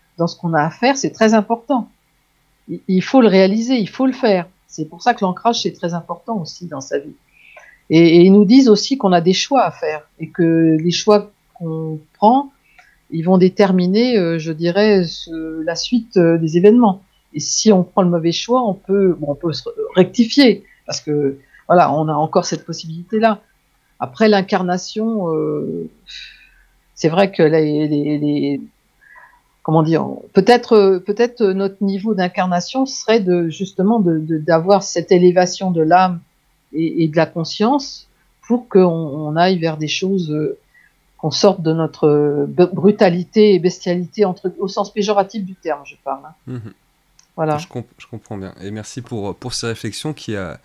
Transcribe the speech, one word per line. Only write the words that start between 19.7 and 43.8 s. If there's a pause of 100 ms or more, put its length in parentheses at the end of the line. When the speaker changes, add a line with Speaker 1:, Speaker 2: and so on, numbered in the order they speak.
Speaker 1:
rectifier (220)
parce
que, (300)
voilà,
on
a
encore
cette
possibilité-là. (580)
Après,
l'incarnation,
euh, (1080)
c'est
vrai
que
les,
les,
les, (1000)
comment
dire, (260)
peut-être,
peut-être
notre
niveau
d'incarnation
serait
de,
justement,
de,
de,
d'avoir
cette
élévation
de
l'âme (540)
et,
et
de
la
conscience (400)
pour
qu'on,
on
aille
vers
des
choses,
euh, (600)
qu'on
sorte
de
notre,
euh,
b-,
brutalité
et
bestialité,